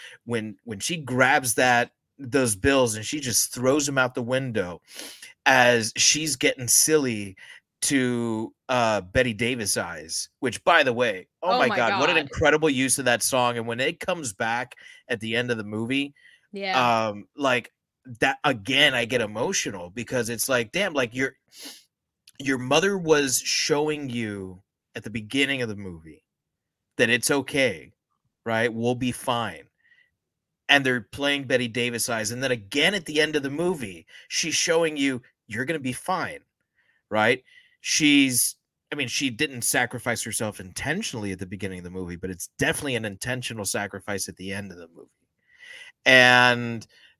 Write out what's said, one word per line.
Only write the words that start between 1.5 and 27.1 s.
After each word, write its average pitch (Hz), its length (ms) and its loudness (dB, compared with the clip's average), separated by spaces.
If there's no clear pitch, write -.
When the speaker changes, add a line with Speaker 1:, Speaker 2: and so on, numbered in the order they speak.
Speaker 1:
that, 123 360 4
those 123 380 0
bills 127 400 2
and 107 100 -10
she 151 140 -4
just 127 340 -2
throws 135 320 2
them 139 140 0
out 127 160 2
the 127 80 -4
window 113 580 -4
as 123 500 6
she's 151 400 0
getting 127 320 -2
silly 117 720 2
to, 120 720 0
uh, 113 320 2
Betty 120 320 0
Davis 117 440 -2
Eyes, 85 520 -8
which, 120 240 -4
by 165 200 6
the 127 100 2
way, 113 340 -2
oh 170 100 0
Speaker 2:
Oh 247 80 2
Speaker 1:
my 247 80 4
Speaker 2:
my 214 100 0
Speaker 1:
God, 120 220 2
what 170 100 2
an 175 80 2
Speaker 2:
God. 156 60 2
Speaker 1:
incredible 156 460 2
use 131 300 0
of 131 60 -2
that 120 180 2
song. 120 340 0
And 113 80 -6
when 117 140 -6
it 160 200 -2
comes 160 340 -6
back 120 420 -4
at 120 120 -4
the 110 160 -4
end 123 140 0
of 117 80 0
the 110 60 -6
movie, 117 500 -4
Speaker 2:
Yeah. 127 560 0
Speaker 1:
um, 104 280 -8
like, 127 360 -2
that, 139 240 0
again, 131 500 2
I 120 120 0
get 120 160 0
emotional 107 680 -4
because 117 400 -4
it's 117 180 -6
like, 120 240 0
damn, 180 220 -2
like, 123 220 -2
your, 131 180 -2
your 135 220 -2
mother 160 400 2
was 156 400 2
showing 147 720 -2
you 101 500 -6
at 110 80 -12
the 117 60 -10
beginning 127 540 -2
of 113 60 -4
the 104 60 -8
movie 82 480 -14
that 117 120 4
it's 117 220 2